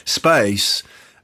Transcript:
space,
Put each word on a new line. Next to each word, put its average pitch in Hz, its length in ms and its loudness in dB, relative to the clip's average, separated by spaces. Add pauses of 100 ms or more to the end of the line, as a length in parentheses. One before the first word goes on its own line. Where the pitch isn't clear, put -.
space, 110 760 0 (420)